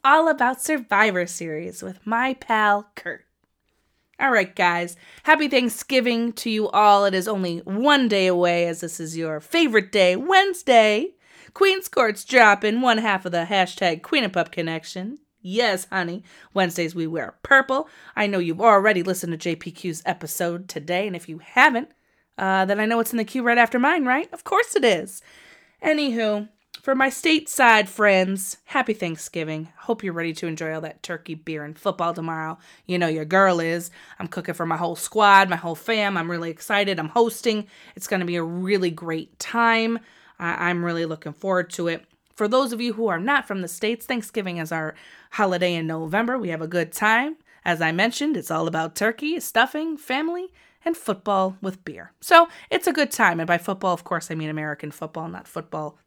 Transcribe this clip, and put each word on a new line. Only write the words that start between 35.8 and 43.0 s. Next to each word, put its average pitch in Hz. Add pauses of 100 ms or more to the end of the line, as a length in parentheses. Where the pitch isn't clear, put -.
I'm 165
really 170
excited. 196
I'm 156
hosting. 220 (280)
It's -
gonna 185
be 175
a 170
really 180
great 160
time. 226 (380)
I, 175
I'm 175
really 170
looking 156
forward 180
to 170
it. 165 (320)
For 208
those 254
of 226
you 240
who 220